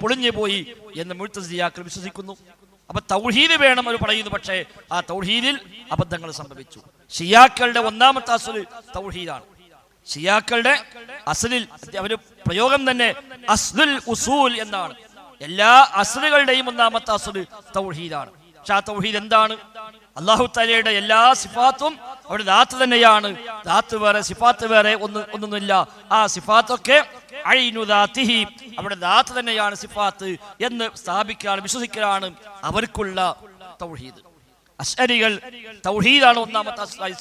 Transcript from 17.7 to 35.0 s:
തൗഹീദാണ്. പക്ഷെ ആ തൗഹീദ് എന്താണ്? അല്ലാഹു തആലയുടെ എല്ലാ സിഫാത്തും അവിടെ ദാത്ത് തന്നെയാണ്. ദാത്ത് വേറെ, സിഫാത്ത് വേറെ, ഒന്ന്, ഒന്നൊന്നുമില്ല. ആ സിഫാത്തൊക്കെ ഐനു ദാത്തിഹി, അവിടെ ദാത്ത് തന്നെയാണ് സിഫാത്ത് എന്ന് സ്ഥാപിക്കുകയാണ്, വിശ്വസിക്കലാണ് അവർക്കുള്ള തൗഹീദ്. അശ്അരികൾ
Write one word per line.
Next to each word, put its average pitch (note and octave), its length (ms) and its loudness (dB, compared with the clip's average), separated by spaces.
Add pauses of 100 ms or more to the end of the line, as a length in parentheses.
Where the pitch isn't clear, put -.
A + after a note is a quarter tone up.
തൗഹീദാണ്. D#3+ 520 -10 (300)
പക്ഷെ G3+ 180 -2
ആ - 20 2 (100)
തൗഹീദ് G#3 320 -4
എന്താണ്? A3 320 2 (640)
അല്ലാഹു A3 260 2 (100)
തആലയുടെ A3+ 460 2
എല്ലാ A3 200 2 (220)
സിഫാത്തും C4 500 0 (360)
അവിടെ G#3 240 -6
ദാത്ത് B3+ 280 4
തന്നെയാണ്. A#3 480 6 (400)
ദാത്ത് G#3+ 340 0
വേറെ, G#3 180 2 (100)
സിഫാത്ത് A3+ 420 0
വേറെ, G#3+ 200 4 (120)
ഒന്ന്, G#3 160 -8 (140)
ഒന്നൊന്നുമില്ല. G#3 380 -6 (440)
ആ - 20 6 (160)
സിഫാത്തൊക്കെ A#3 640 2 (600)
ഐനു A3+ 240 -2 (100)
ദാത്തിഹി, A3+ 480 0 (380)
അവിടെ G3 180 -8 (100)
ദാത്ത് A#3+ 320 4
തന്നെയാണ് G#3+ 440 -4
സിഫാത്ത് G3 460 -6 (380)
എന്ന് A#3 200 -6 (160)
സ്ഥാപിക്കുകയാണ്, G3+ 640 -4
വിശ്വസിക്കലാണ് G#3 640 -4 (400)
അവർക്കുള്ള G3+ 500 -6 (640)
തൗഹീദ്. C3 380 -16 (600)
അശ്അരികൾ A#3 500 0 (560)